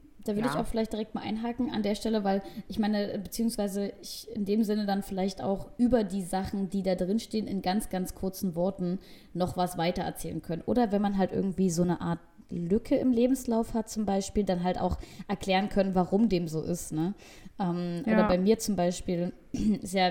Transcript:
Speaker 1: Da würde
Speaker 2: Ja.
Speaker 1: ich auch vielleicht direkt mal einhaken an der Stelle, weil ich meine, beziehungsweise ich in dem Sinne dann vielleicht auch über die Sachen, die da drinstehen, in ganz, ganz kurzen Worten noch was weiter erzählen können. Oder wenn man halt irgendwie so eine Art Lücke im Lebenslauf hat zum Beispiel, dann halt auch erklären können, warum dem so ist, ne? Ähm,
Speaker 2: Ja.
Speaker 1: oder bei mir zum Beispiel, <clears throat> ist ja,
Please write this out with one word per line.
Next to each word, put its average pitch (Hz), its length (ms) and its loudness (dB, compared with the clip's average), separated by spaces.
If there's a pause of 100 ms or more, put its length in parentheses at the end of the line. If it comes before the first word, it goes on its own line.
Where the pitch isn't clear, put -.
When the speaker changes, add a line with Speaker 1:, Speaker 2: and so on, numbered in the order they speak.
(240)
Speaker 1:
Da 214 100 -2
würde 220 140 0
Speaker 2:
Ja. 269 60 0
Speaker 1:
ich - 60 0
auch 226 60 -2
vielleicht 220 260 -2
direkt 214 220 -4
mal - 80 -6
einhaken 233 480 -2
an 214 120 -2
der 208 120 0
Stelle, 214 300 0
weil 196 180 2 (260)
ich - 100 -4
meine, 208 420 0
beziehungsweise 202 720 -2 (100)
ich - 320 -14
in 208 100 -2
dem 214 200 2
Sinne 208 200 0
dann 196 180 0
vielleicht 190 400 -2
auch 196 260 -2 (100)
über 240 260 4
die 190 180 -2
Sachen, 190 460 -2
die 196 140 -2
da 185 120 2
drinstehen, 202 520 0
in 190 160 -4
ganz, 196 260 0
ganz 180 260 -4
kurzen 185 400 -4
Worten 180 440 -2 (340)
noch 180 240 -2
was 180 220 -2
weiter 175 240 0
erzählen 160 400 -6
können. 165 240 -6
Oder 220 260 2
wenn 202 80 2
man 202 160 0
halt 185 160 2
irgendwie 185 380 2
so 170 120 2
eine 175 200 0
Art 170 160 -2 (320)
Lücke 180 460 0
im 254 160 2
Lebenslauf 233 600 2
hat 220 140 -2
zum 214 160 -4
Beispiel, 196 400 0
dann 175 200 0
halt 180 140 2
auch 180 200 0 (300)
erklären 196 400 0
können, 196 260 2
warum 190 340 4
dem 175 200 2
so 156 120 -4
ist, - 320 -4
ne? 165 220 0 (460)
Ähm, 175 440 -2
Speaker 2:
Ja. 220 80 2
Speaker 1:
oder 220 160 6
bei 185 100 6
mir 214 200 6
zum 208 180 -2
Beispiel, 175 560 0 (100)
<clears throat> - 100 -16
ist 202 420 0
ja, 185 160 4